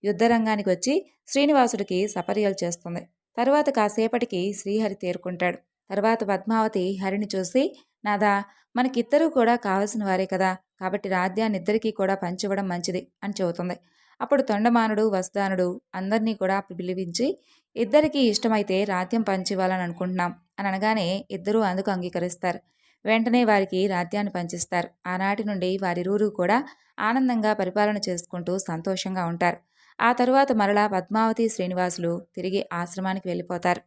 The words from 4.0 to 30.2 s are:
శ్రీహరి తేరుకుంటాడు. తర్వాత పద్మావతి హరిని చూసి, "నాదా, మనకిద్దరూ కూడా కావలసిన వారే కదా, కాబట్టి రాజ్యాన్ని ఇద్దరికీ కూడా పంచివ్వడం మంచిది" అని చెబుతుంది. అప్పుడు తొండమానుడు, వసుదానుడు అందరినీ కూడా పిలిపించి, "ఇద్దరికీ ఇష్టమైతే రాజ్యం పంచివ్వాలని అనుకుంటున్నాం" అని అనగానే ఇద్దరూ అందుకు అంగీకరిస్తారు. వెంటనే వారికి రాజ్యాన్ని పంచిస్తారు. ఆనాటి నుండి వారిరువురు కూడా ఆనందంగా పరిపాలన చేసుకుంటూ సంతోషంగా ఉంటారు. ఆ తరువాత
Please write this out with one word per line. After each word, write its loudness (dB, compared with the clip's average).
శ్రీహరి -2
తేరుకుంటాడు. -4
తర్వాత 2
పద్మావతి 0
హరిని -2
చూసి, 0
"నాదా, 2
మనకిద్దరూ 2
కూడా 4
కావలసిన -2
వారే 0
కదా, 0
కాబట్టి -4
రాజ్యాన్ని 0
ఇద్దరికీ 0
కూడా 0
పంచివ్వడం -4
మంచిది" -4
అని -6
చెబుతుంది. -2
అప్పుడు 2
తొండమానుడు, 2
వసుదానుడు -2
అందరినీ 0
కూడా 0
పిలిపించి, -4
"ఇద్దరికీ 2
ఇష్టమైతే 2
రాజ్యం -2
పంచివ్వాలని 0
అనుకుంటున్నాం" -2
అని -4
అనగానే 0
ఇద్దరూ 0
అందుకు 0
అంగీకరిస్తారు. -4
వెంటనే 2
వారికి 2
రాజ్యాన్ని -2
పంచిస్తారు. -4
ఆనాటి -2
నుండి -2
వారిరువురు 0
కూడా 0
ఆనందంగా 2
పరిపాలన 0
చేసుకుంటూ -4
సంతోషంగా -4
ఉంటారు. 0
ఆ 4
తరువాత 4